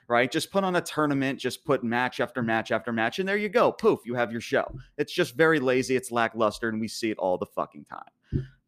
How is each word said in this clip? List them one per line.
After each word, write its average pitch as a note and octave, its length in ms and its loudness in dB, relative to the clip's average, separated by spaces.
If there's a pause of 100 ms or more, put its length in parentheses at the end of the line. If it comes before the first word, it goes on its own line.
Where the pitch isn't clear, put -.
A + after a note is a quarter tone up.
right? A#2+ 240 4
Just - 180 -2
put G3 140 0
on F3+ 140 2
a E3 40 2
tournament, C#3 560 0
just - 280 -6
put C3+ 180 0
match B2 380 0
after B2 200 -2
match A2+ 300 0
after A#2 220 -2
match, A2+ 260 0
and F#3+ 80 -2
there G3 80 0
you G#3 140 -2
go. G3+ 240 4
Poof, F#3+ 320 2
you A#2+ 100 -6
have A#2+ 160 0
your A#2 80 -4
show. - 340 -2 (240)
It's D3 140 -4
just B2+ 240 -2
very D#3+ 240 4
lazy, B2+ 380 2
it's B2 120 -4
lackluster, A2+ 600 0
and A2 100 -4
we A2 80 -4
see A2 240 -4
it G#2 60 -4
all F#2 200 0
the F#2+ 80 -4
fucking D2+ 380 -8
time. - 600 -10 (220)